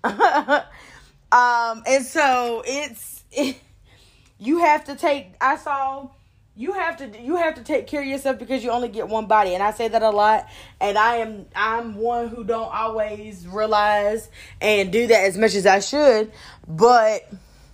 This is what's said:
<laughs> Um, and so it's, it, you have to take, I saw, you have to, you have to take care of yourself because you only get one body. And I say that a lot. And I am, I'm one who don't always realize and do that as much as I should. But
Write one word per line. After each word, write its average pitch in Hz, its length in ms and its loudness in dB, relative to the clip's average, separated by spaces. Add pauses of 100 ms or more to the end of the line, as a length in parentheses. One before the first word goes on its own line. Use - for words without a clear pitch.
<laughs> 285 600 2 (680)
Um, 233 560 2
and 262 200 2
so 247 600 0
it's, 277 560 -8 (120)
it, 269 240 -2 (840)
you 294 200 -2
have 302 260 0
to 277 100 -14
take, 285 460 -4
I 269 160 0
saw, 277 500 -8 (480)
you 269 160 -10
have 339 280 -6
to, 214 220 -16
you 277 140 -6
have 320 200 -2
to 233 80 -20
take 294 240 -4
care 294 120 -6
of 277 80 -8
yourself 269 320 -4
because 233 240 -6
you 233 80 -6
only 240 160 -4
get 202 220 -8
one 220 160 -4
body. 202 280 2
And 185 80 -2
I 214 100 0
say 226 180 -4
that 220 120 0
a 220 80 4
lot. 208 380 2 (320)
And 202 180 -2
I 233 200 2
am, 220 360 -8
I'm 220 420 -4
one 233 340 -4
who 233 160 -12
don't 226 280 -4
always 214 720 -6
realize 208 840 0 (320)
and 202 280 2
do 233 180 0
that 208 180 6
as 190 120 0
much 214 160 2
as 196 120 2
I 196 160 6
should. 240 500 4 (340)
But 220 600 4 (460)